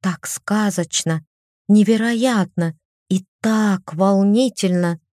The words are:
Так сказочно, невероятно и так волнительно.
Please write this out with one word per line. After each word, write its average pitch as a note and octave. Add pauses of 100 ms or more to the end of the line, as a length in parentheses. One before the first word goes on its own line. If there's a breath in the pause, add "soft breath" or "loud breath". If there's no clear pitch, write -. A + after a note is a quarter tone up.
Так -
сказочно, F#3 (420)
невероятно G#3+ (320)
и F#3 (160)
так G#3+
волнительно. G3 (120)